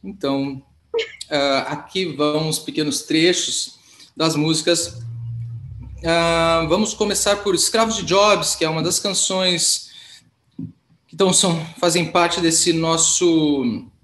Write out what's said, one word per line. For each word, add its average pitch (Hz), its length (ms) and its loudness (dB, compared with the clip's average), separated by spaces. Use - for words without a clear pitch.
Então, 139 580 -4
ah, 139 400 0
aqui 185 360 -4
vão 151 440 -2
os 156 100 -4
pequenos 147 440 -4
trechos - 720 0
das 160 200 0
músicas. 160 640 0
Ah, 165 640 2
vamos 208 260 2
começar 202 440 0
por 202 180 0
Escravos 220 400 0
de 202 80 -6
Jobs, 190 520 2
que 165 100 0
é 160 40 0
uma 160 140 -2
das 175 160 -2
canções 185 880 0
que - 80 -20
então 185 160 4
são, 165 320 2
fazem 170 320 0
parte 175 300 2
desse 165 320 2
nosso 160 1120 2